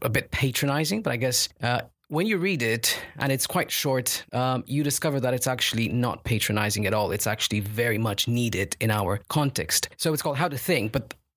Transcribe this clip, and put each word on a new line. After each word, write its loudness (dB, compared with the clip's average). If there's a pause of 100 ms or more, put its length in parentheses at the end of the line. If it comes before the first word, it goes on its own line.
a 2
bit 0
patronizing, 0
but 0
I -2
guess, 0 (140)
uh, 0 (260)
when 0
you 2
read 0
it, 0 (160)
and 0
it's 0
quite 0
short, 0
um, 0
you 0
discover 0
that 0
it's 0
actually 0
not 0
patronizing 0
at 0
all. 0
It's -2
actually 0
very 0
much 0
needed 0
in 2
our 2
context. 0
So 0
it's -2
called -2
How 2
to -6
Think, 0
but -2 (220)